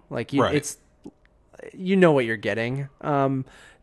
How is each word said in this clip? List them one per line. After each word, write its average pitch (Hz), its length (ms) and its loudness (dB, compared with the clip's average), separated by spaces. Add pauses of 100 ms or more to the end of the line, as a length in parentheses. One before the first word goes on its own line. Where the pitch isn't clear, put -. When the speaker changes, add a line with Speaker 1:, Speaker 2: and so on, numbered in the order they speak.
Speaker 1:
Like, 120 240 -8
you, 135 100 2
Speaker 2:
Right. 104 120 0
Speaker 1:
it's, - 220 -4 (960)
you 185 220 -2
know 180 160 8
what 135 140 4
you're 113 120 -2
getting. 117 520 -4 (120)
Um, 135 440 -2 (380)